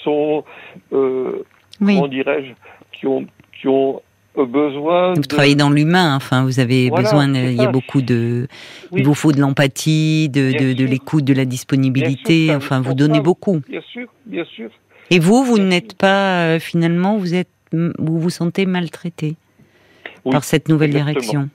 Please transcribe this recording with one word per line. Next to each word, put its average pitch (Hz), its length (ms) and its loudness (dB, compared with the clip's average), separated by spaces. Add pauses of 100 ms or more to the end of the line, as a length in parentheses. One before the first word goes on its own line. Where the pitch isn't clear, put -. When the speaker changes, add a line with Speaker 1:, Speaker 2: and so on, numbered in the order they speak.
Speaker 1:
sont, 151 420 -2 (480)
euh, 131 520 -2 (360)
Speaker 2:
Oui. 202 140 2
Speaker 1:
comment 143 140 2
dirais-je, 135 420 -4 (480)
qui - 80 -8
ont, 135 200 -2 (340)
qui 135 80 -4
ont, 135 340 0 (340)
euh, 143 100 0
besoin 151 680 0
Speaker 2:
Vous 160 80 0
Speaker 1:
de 135 40 -10
Speaker 2:
travaillez 143 280 2
dans 143 160 2
l'humain, 151 460 2
enfin, 131 280 0
vous 131 160 -2
avez 127 280 2
Speaker 1:
Voilà, 127 160 0
Speaker 2:
besoin 143 240 2
de, 139 60 0
Speaker 1:
c'est 127 180 -2
Speaker 2:
il 120 40 -2
y 120 40 0
a 127 40 2
Speaker 1:
ça. 123 60 2
Speaker 2:
beaucoup 131 320 -2
de, 120 440 -2 (440)
Speaker 1:
Oui. 175 100 -2
Speaker 2:
il 131 60 0
vous 147 80 4
faut 156 180 2
de 139 80 2
l'empathie, 156 880 0
de, 135 220 0
Speaker 1:
Bien 131 180 0
Speaker 2:
de, 131 40 0
de 123 60 -2
Speaker 1:
sûr. 131 100 2
Speaker 2:
l'écoute, 135 360 -2
de 135 80 2
la 131 40 2
Speaker 1:
Bien 131 80 2
sûr, 127 60 -2
Speaker 2:
disponibilité, 135 1000 0
Speaker 1:
c'est 151 60 2
Speaker 2:
enfin, 135 260 -2
vous 127 100 -2
Speaker 1:
indispensable. 135 80 -2
Speaker 2:
donnez 151 220 4
beaucoup. 170 480 0
Speaker 1:
Bien 175 120 -10 (120)
sûr, 240 160 -14 (180)
bien 185 180 -8
sûr. 220 260 -16 (400)
Speaker 2:
Et 175 100 6
vous, 208 220 4
vous 240 140 2
Speaker 1:
Bien 202 80 4
Speaker 2:
n'êtes 180 280 0
Speaker 1:
sûr. - 60 -20
Speaker 2:
pas, 190 460 2
euh, 165 140 2
finalement, 170 580 0
vous 180 180 -4
êtes, 180 140 -2 (240)
vous 165 480 -2
vous 170 100 -2
sentez 170 360 -4
maltraité 165 720 -6 (880)
Speaker 1:
Oui, 131 60 0
Speaker 2:
par 143 120 2
cette - 240 -2
nouvelle 156 220 2
Speaker 1:
exactement. 147 300 -2
Speaker 2:
direction. 143 340 -4